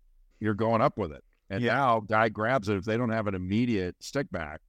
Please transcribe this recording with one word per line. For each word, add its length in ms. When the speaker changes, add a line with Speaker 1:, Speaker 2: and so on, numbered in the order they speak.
Speaker 1:
you're 120
going 300
up 160
with 140
it. 120
And 140
Speaker 2:
Yeah. 120
Speaker 1:
now 260
guy 280
grabs 400
it, 80
if 80
they 140
don't 120
have 180
an 60
immediate 680
stick 300
back, 380